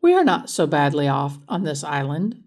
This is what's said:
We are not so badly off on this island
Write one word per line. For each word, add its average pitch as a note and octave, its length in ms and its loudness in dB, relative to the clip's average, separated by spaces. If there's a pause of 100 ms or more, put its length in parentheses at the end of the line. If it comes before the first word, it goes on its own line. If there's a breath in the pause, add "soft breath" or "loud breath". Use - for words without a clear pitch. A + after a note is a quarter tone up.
We F4 120 6
are F#4 100 4
not F3+ 260 0
so E3+ 160 0
badly D3 420 2
off C#3 300 -2 (100)
on F3 160 -4
this D3 180 -6
island D3+ 640 -4